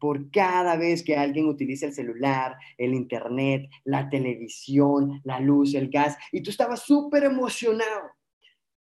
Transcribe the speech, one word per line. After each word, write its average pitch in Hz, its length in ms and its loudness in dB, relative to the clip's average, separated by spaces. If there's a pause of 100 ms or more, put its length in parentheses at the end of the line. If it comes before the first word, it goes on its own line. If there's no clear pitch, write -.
por 143 300 -2
cada 180 460 4
vez 170 280 0
que 156 100 2
alguien 143 300 0
utilice 143 400 -2
el 147 80 -4
celular, 131 640 -2 (220)
el 123 160 0
internet, 131 760 -2 (160)
la 135 240 -2
televisión, 139 1160 0
la 131 140 -6
luz, 139 360 4
el 135 160 -2
gas, 143 260 0 (160)
y 175 100 -4
tú 143 60 -8
estabas 233 320 -2
súper 285 440 2
emocionado. 226 880 0 (720)